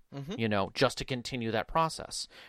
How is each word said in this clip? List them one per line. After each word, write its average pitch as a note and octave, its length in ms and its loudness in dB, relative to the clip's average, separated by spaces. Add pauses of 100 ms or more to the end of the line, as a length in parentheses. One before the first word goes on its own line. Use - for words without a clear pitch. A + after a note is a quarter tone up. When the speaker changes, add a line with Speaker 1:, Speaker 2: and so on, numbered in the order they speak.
(160)
Speaker 1:
Mm-hmm. C#3+ 240 -6
Speaker 2:
you A2+ 100 2
know, G2+ 240 2
just - 240 4
to - 80 -4
continue A#2+ 460 -2
that A2 160 0
process. - 600 0 (220)